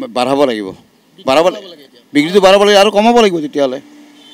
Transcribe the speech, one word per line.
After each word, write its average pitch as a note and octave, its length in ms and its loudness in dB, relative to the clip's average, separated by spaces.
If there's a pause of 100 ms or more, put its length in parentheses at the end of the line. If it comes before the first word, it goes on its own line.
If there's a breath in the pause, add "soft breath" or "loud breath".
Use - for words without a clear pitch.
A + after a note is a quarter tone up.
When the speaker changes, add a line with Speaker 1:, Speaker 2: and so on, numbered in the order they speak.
Speaker 1:
বঢ়াব B2 360 -2
লাগিব। A2 240 -2 (440)
Speaker 2:
বিক্ৰী - 140 -20
Speaker 1:
বঢ়াব C#3 200 2
Speaker 2:
বঢ়াব F#3 60 0
Speaker 1:
লাগিব। G3+ 160 -10
Speaker 2:
লাগে D3+ 160 -20
এতিয়া। - 260 -20
Speaker 1:
বিক্ৰীটো D#3 320 0
বঢ়াব F#3+ 200 2
লাগিব G3+ 180 4
আৰু G3+ 120 2
কমাব A3 260 2
লাগিব G3+ 220 2
তেতিয়াহ'লে। C#3 400 -4 (540)